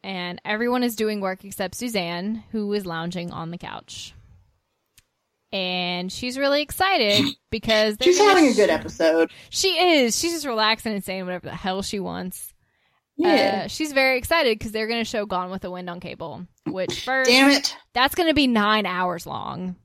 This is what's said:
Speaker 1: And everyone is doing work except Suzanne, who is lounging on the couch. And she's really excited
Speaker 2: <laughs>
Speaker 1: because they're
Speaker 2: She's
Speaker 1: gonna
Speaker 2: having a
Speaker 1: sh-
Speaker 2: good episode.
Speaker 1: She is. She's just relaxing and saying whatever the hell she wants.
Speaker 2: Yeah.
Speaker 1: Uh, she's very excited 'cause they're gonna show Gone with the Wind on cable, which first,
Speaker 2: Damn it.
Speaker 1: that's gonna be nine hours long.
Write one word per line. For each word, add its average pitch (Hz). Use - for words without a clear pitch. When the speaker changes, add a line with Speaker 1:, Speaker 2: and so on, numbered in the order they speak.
Speaker 1:
And 180
everyone 240
is 240
doing 214
work 190
except 196
Suzanne, 202
who 208
is 202
lounging 175
on 165
the 175
couch. -
And 180
she's 247
really 277
excited 285
Speaker 2:
<laughs> -
Speaker 1:
because 214
they're 262
Speaker 2:
She's 359
Speaker 1:
gonna 403
Speaker 2:
having 311
a 220
Speaker 1:
sh- 196
Speaker 2:
good 196
episode. 165
Speaker 1:
She -
is. 320
She's 339
just 294
relaxing 220
and 196
saying 190
whatever 180
the -
hell 190
she 202
wants. 180
Speaker 2:
Yeah. 202
Speaker 1:
Uh, -
she's 294
very 262
excited 254
'cause 220
they're 214
gonna 233
show 208
Gone 180
with 190
the 180
Wind 180
on 175
cable, 170
which 185
first, 262
Speaker 2:
Damn 269
it. -
Speaker 1:
that's 254
gonna 330
be 285
nine 214
hours 180
long. 180